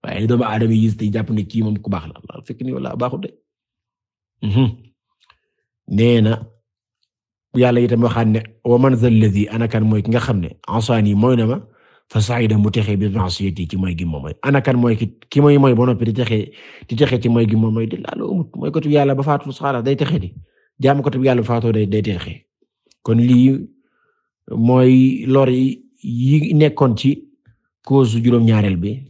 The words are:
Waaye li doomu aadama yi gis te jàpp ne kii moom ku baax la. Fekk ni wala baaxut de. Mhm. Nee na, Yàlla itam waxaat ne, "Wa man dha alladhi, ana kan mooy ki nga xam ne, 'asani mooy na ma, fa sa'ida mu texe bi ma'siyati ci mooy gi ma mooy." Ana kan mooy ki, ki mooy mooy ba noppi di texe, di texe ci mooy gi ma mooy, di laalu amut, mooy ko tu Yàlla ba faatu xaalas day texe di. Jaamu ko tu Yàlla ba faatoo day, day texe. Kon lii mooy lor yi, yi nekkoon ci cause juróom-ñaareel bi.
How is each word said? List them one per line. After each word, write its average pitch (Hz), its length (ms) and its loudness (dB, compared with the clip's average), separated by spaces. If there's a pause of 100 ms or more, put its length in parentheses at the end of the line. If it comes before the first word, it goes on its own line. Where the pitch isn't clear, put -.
Waaye - 180 -10
li 110 60 -2
doomu 120 160 0
aadama 110 300 -2
yi 110 80 2
gis 110 160 0
te 110 140 -6
jàpp 110 180 -6
ne 107 140 -2
kii 113 200 -4
moom 107 140 -2
ku 101 120 -10
baax 87 180 -6
la. - 380 -20
Fekk 123 160 -14
ni 127 100 -8
wala 131 240 -8
baaxut 123 260 -6
de. - 80 -12 (1120)
Mhm. 110 240 2 (1200)
Nee 113 340 2
na, 110 120 2 (1200)
Yàlla 123 260 2
itam 117 220 0
waxaat 113 240 -2
ne, 110 120 0 (240)
"Wa 120 140 2
man 131 180 2
dha 117 120 2
alladhi, 107 420 2
ana 113 180 -4
kan 110 160 -2
mooy 107 200 0
ki 113 80 -4
nga 120 80 0
xam 110 200 -2
ne, 85 100 -6 (180)
'asani 107 480 0
mooy 120 200 2
na 113 120 0
ma, 131 100 -2 (540)
fa 113 100 -2
sa'ida 110 360 0
mu 104 120 2
texe 101 280 -2
bi 104 120 -2
ma'siyati 92 600 -4
ci 95 80 -8
mooy 92 200 -4
gi 90 80 -6
ma 78 140 -6
mooy." 73 140 -12 (100)
Ana 139 180 2
kan 127 160 0
mooy 120 180 2
ki, 110 120 -4 (220)
ki 143 120 2
mooy 143 160 6
mooy 135 160 4
ba 120 120 2
noppi 117 200 0
di 110 80 -2
texe, 110 380 -4 (360)
di 117 80 -6
texe 127 260 0
ci 120 80 0
mooy 117 200 2
gi 110 60 0
ma 110 160 2
mooy, 113 160 -2
di - 100 -8
laalu - 340 -10
amut, 180 240 -4
mooy 147 160 -6
ko 156 80 -2
tu 156 100 -4
Yàlla 139 260 2
ba 139 80 -4
faatu 143 280 -2
xaalas 127 320 -6
day 135 120 0
texe 143 240 -2
di. 90 100 -8 (500)
Jaamu 139 220 2
ko 143 80 -2
tu 131 140 -4
Yàlla 127 180 2
ba 101 60 -4
faatoo 117 260 -2
day, 107 140 0
day 104 160 -2
texe. 90 420 -8 (560)
Kon 113 160 0
lii 127 480 4 (840)
mooy 127 760 4
lor 131 220 4
yi, 131 340 -2 (200)
yi 135 500 0
nekkoon 147 440 2
ci 139 260 -2 (640)
cause 131 340 2
juróom-ñaareel 113 560 2
bi. 98 140 -4 (180)